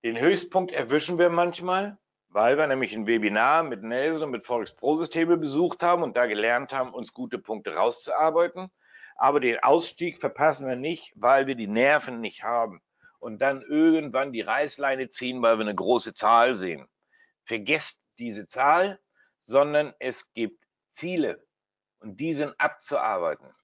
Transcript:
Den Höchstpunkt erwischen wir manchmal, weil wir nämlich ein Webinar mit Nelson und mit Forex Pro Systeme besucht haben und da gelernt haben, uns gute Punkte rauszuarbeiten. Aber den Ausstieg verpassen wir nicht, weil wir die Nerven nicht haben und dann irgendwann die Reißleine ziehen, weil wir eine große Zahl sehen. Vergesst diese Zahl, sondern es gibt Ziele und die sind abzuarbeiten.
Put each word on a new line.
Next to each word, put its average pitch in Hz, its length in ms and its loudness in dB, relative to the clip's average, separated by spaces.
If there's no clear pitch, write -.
Den 117 160 -2
Höchstpunkt 180 520 0
erwischen 147 480 -2
wir 175 100 6
manchmal, 175 680 -2
weil 113 280 2
wir 156 80 2
nämlich 131 280 -2
ein 107 120 -6
Webinar 113 560 2
mit 120 220 -6
Nelson 143 400 -2
und 143 80 -6
mit 117 160 -10
Forex 117 280 -4
Pro 143 200 0
Systeme 165 420 0
besucht 156 460 -2
haben 175 180 2
und 123 160 -4
da 123 80 4
gelernt 117 480 0
haben, 127 180 -4
uns 117 220 -12
gute 120 240 -8
Punkte 101 380 -8
rauszuarbeiten. 156 960 0
Aber 143 260 2
den 120 200 0
Ausstieg 170 580 2
verpassen 143 460 0
wir 127 120 -4
nicht, 156 380 -8
weil 135 300 4
wir 135 100 -4
die 113 120 -8
Nerven 123 540 0
nicht 104 220 -10
haben 113 380 -4
und 110 200 -12
dann 135 240 0
irgendwann 147 680 2
die 110 100 -6
Reißleine 131 680 -2
ziehen, 127 320 -6
weil 113 160 6
wir 107 80 -2
eine 104 100 -4
große 104 380 0
Zahl 117 420 4
sehen. 85 320 -6
Vergesst 120 560 -6
diese 107 280 -10
Zahl, 170 520 2
sondern 143 540 2
es 127 320 -8
gibt 113 320 -6
Ziele 160 520 -4
und 104 180 -16
die 160 160 -4
sind 143 260 -4
abzuarbeiten. 92 920 -2